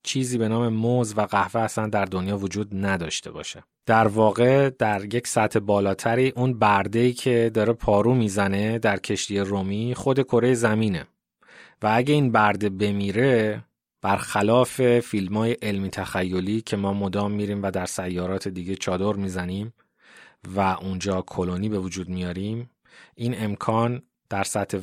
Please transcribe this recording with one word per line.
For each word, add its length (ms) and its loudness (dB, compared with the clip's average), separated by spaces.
چیزی 340 -2
به 100 0
نام 200 0
موز 500 0
و 40 4
قهوه 400 0
اصلاً 260 -2
در 180 0
دنیا 320 -4
وجود 480 -4
نداشته 460 -4
باشه. 320 -14
در 220 6
واقع 640 4
در 460 -2
یک 120 -4
سطح 320 2
بالاتری 720 2
اون 300 0
برده‌ای 540 4
که 400 2
داره 200 2
پارو 420 4
میزنه 640 0
در 180 2
کشتی 420 -4
رومی 560 -2
خود 320 0
کره 260 4
زمینه 540 0
و 120 2
اگه 200 2
این 180 2
برده 380 4
بمیره، 920 0
برخلاف 960 2
فیلم‌های 540 -2
علمی 360 -4
تخیلی 720 -4
که 160 -4
ما 160 -2
مدام 380 -2
می‌ریم 320 -4
و 80 -2
در 140 -4
سیارات 600 -6
دیگه 280 -6
چادر 380 -2
می‌زنیم 600 -6
و 40 0
اونجا 640 -2
کلونی 480 -4
به 100 -2
وجود 300 -8
میاریم، 600 -6
این 280 -4
امکان 580 0
در 140 -2
سطح 400 -2